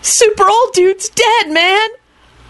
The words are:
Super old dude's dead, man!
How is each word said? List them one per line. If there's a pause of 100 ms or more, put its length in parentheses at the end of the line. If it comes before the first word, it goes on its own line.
Super
old
dude's
dead,
man! (600)